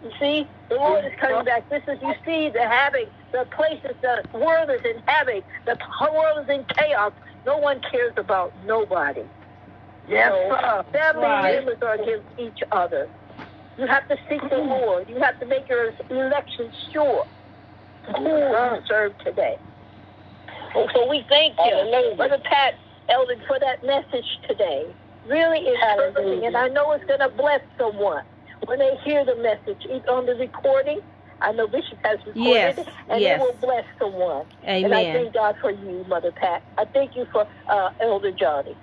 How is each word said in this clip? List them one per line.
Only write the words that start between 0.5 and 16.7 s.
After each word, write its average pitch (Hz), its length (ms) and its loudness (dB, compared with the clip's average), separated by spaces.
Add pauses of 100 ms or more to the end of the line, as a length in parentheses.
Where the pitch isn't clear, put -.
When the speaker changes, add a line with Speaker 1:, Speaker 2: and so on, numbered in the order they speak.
Speaker 1:
the 233 40 0
Lord 294 300 2
is 277 160 -6
coming 240 260 0
Speaker 2:
Yes. 233 160 0
Speaker 1:
back. - 80 -20
This 285 160 -2
is, 285 160 -6
you 269 120 -2 (100)
see, 320 240 -2
the 233 180 0
havoc, 254 420 2 (220)
the 254 140 -2 (120)
places 302 460 -2
the 240 220 0 (120)
world 320 340 2
is 247 140 0
in 233 220 -2
havoc, 262 380 0 (220)
the 233 140 0
whole 302 360 -2
world 311 260 2
is 247 100 -10
in 269 120 -2
chaos. 247 480 0 (340)
No 277 100 2
one 285 240 0 (100)
cares 240 280 0
about 196 340 -2 (140)
nobody. 190 560 0 (840)
Speaker 2:
Yes, 285 240 4
Speaker 1:
So, 285 200 2 (100)
Speaker 2:
sir. 208 320 0
Speaker 1:
family 311 300 2
Speaker 3:
Right. 285 320 2
Speaker 1:
members 262 260 -2
are 226 140 -2
against 214 320 -4 (120)
each 233 320 -10
other. 170 380 -2 (680)
You 254 80 -4
have 269 220 0
to 285 100 0 (100)
seek 294 140 -4
the 277 140 -2
Speaker 2:
Mm-hmm. 302 120 0
Speaker 1:
Lord. 233 400 0
You 233 120 -10
have 254 200 0
to 247 60 -8
make 262 200 -2
your 240 240 0 (200)
election 262 600 -4 (220)